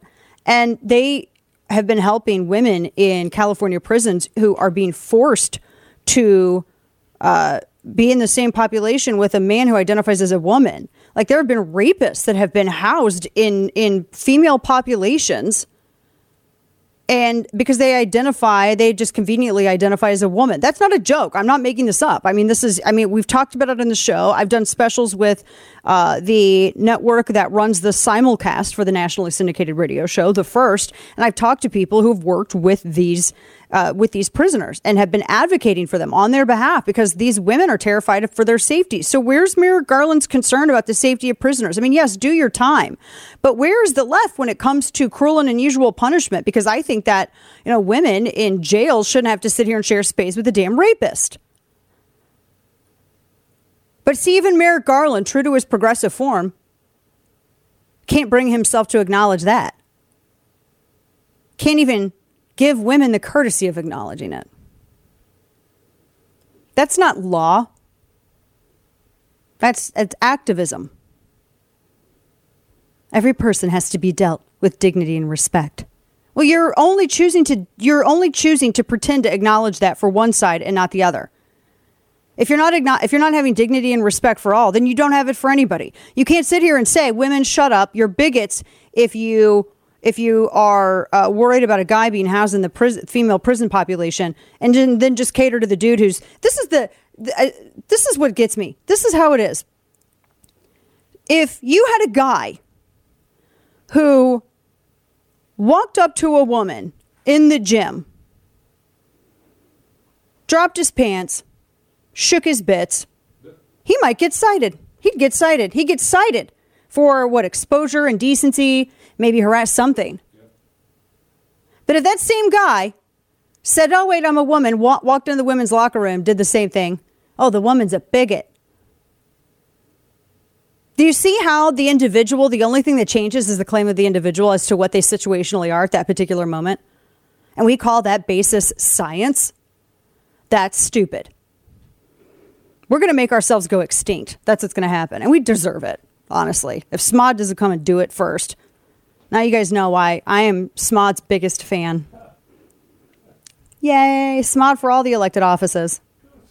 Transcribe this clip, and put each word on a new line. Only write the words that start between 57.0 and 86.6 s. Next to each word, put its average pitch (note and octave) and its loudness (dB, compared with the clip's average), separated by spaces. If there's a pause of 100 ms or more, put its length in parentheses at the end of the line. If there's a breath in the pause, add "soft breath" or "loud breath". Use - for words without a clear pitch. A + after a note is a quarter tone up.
can't C4+ 0
bring B3+ 0
himself A#3 -2
to A3 0
acknowledge G3 0
that. G3+ -2 (1800)
Can't D4+ 0
even G#3+ 0 (420)
give C4+ 0
women B3+ 2
the G#3 0
courtesy A3+ -2
of E3 -4
acknowledging B2 -10
it. B1+ -14 (2250)
That's - 0
not F4+ 2
law. F3+ 0 (1900)
That's, A#3+ -4
that's G3+ -6
activism. F#3 -4 (2250)
Every A#3+ 2
person F#3+ -2
has F3 -2
to F#3 -4
be F#3 -2
dealt E3+ 0 (200)
with - -2
dignity E3+ 0
and D#3 -4
respect. D#3 -4 (500)
Well, D4+ 2
you're E4 2
only F#4 2
choosing E4+ 2
to, G#3 -2 (100)
you're C#4+ 2
only E4+ 2
choosing C#4 0
to A#3+ 0
pretend B3+ -2
to F#3+ 0
acknowledge G#3+ 0
that F#3 0
for G#3 0
one G#3+ 2
side E3+ 0
and G3 -6
not F#3 -2
the F#3+ -2
other. D#3+ -2 (1080)
If A#3+ 0
you're D4 2
not E4 2
acknow-, C4+ 0
if A3+ -2
you're C#4+ 2
not D#4 2
having C#4 0
dignity A#3+ 0
and A3+ 0
respect G#3+ 0
for G3+ 0
all, A3 4
then A#3 2
you B3 0
don't C#4+ 0
have C4+ 0
it B3 -4
for C4+ 0
anybody. G#3+ 0 (200 loud breath)
You C4 0
can't E4 2
sit F4 0